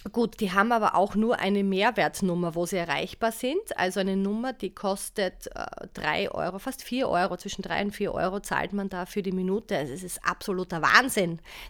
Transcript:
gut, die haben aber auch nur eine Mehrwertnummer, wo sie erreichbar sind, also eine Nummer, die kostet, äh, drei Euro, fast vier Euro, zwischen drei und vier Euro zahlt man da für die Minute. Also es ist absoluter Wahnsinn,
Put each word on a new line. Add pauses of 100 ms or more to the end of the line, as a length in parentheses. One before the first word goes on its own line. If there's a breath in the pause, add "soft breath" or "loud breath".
(120)
gut,
die
haben
aber
auch
nur
eine
Mehrwertnummer,
wo
sie
erreichbar
sind,
also
eine
Nummer,
die
kostet,
äh,
drei
Euro,
fast
vier
Euro,
zwischen
drei
und
vier
Euro
zahlt
man
da
für
die
Minute.
Also
es
ist
absoluter
Wahnsinn, (300 loud breath)